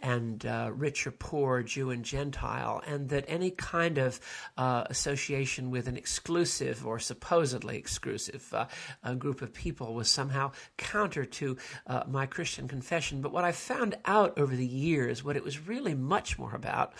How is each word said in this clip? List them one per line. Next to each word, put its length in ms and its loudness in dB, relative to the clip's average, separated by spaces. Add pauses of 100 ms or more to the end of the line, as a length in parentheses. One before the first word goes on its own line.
and, 420 0
uh, 300 -2
rich 320 -2
or 40 -6
poor, 520 2
Jew 260 -2
and 160 -2
Gentile, 840 -2
and 220 -2
that 200 2
any 220 0
kind 460 2
of, 240 2 (380)
uh, 320 4
association 800 0
with 180 0
an 80 -2
exclusive 880 0
or 120 -2
supposedly 800 0
exclusive, 760 -6
uh, 140 0 (360)
a 120 -2
group 260 -2
of 140 -8
people 400 -6
was 160 2
somehow 420 2 (240)
counter 480 0
to, 320 -2 (300)
uh, 200 0
my 200 0
Christian 420 -4
confession. 540 -2
But 100 -2
what 120 4
I 80 6
found 520 0
out 340 6
over 160 4
the 120 2
years, 580 2
what 100 0
it 80 -2
was 240 -6
really 280 0
much 440 0
more 160 -6
about, 460 0